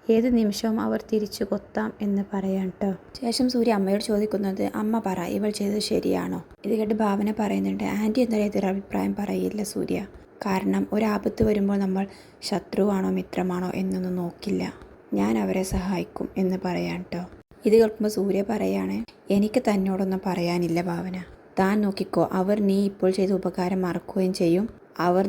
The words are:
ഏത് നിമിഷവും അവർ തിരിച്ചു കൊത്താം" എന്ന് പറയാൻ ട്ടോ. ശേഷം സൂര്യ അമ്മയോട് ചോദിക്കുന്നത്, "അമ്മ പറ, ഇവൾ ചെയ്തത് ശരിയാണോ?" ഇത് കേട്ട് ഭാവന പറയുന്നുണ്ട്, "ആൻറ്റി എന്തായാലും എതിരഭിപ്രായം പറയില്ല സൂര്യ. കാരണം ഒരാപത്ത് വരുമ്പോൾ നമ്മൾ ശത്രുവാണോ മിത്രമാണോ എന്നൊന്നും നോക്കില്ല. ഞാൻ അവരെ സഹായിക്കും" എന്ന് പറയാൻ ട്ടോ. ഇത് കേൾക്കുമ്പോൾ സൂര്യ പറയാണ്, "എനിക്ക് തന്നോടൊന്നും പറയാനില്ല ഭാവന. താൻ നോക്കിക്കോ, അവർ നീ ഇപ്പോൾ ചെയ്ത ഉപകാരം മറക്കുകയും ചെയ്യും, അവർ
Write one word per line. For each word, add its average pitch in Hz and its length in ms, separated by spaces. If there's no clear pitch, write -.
ഏത് 226 240
നിമിഷവും 220 480
അവർ 220 240
തിരിച്ചു 208 400
കൊത്താം" 214 460
എന്ന് 202 240
പറയാൻ 190 460
ട്ടോ. 196 200
ശേഷം 247 360
സൂര്യ 233 220
അമ്മയോട് 196 320
ചോദിക്കുന്നത്, 208 600
"അമ്മ 220 240
പറ, 190 200
ഇവൾ 208 220
ചെയ്തത് 208 320
ശരിയാണോ?" 185 580
ഇത് 214 120
കേട്ട് 214 200
ഭാവന 208 380
പറയുന്നുണ്ട്, 196 600
"ആൻറ്റി 214 280
എന്തായാലും 214 280
എതിരഭിപ്രായം 196 640
പറയില്ല 190 480
സൂര്യ. 190 360
കാരണം 190 420
ഒരാപത്ത് 214 520
വരുമ്പോൾ 202 340
നമ്മൾ 190 260
ശത്രുവാണോ 190 680
മിത്രമാണോ 185 640
എന്നൊന്നും 185 420
നോക്കില്ല. 180 460
ഞാൻ 208 260
അവരെ 190 260
സഹായിക്കും" 185 720
എന്ന് 185 220
പറയാൻ 175 440
ട്ടോ. 180 200
ഇത് 214 100
കേൾക്കുമ്പോൾ 214 380
സൂര്യ 190 300
പറയാണ്, 196 540
"എനിക്ക് 208 320
തന്നോടൊന്നും 190 600
പറയാനില്ല 175 580
ഭാവന. 180 340
താൻ 196 240
നോക്കിക്കോ, 190 520
അവർ 190 280
നീ 196 160
ഇപ്പോൾ 185 240
ചെയ്ത 190 220
ഉപകാരം 185 500
മറക്കുകയും 185 500
ചെയ്യും, 180 340
അവർ 180 280